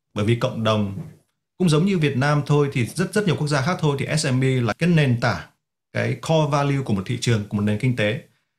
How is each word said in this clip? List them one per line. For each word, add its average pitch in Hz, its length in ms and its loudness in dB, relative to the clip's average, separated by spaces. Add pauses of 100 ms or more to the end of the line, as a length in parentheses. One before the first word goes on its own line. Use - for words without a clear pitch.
(140)
Bởi 104 100 -2
vì 117 120 2
cộng 113 280 -4
đồng 104 340 0 (600)
cũng 180 100 2
giống 156 180 4
như 196 120 2
Việt 143 180 0
Nam 147 300 2
thôi 147 260 2
thì 120 140 0
rất, 190 280 -6
rất 208 120 0
nhiều 143 100 2
quốc 151 120 -4
gia 139 140 0
khác 175 180 -2
thôi 151 200 2
thì 123 60 -4 (100)
S 151 100 -2
M 131 180 2
E 131 160 2
là 113 120 0
cái 165 160 0
nền 139 320 2
tảng, 104 280 -2 (440)
cái 113 220 -2
core 156 360 0
value 143 340 0
của 117 100 -2
một 95 120 -2
thị 120 140 -4
trường, 107 280 0
của 104 80 -6
một 101 60 0
nền 104 160 0
kinh 123 180 0
tế. 110 240 -2 (380)